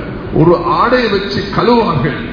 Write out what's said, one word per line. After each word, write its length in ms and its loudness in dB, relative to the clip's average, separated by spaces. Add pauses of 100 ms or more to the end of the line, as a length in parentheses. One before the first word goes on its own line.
(340)
ஒரு 320 4
ஆடையை 440 2
வச்சு 340 -2 (140)
கழுவார்கள். 600 2 (160)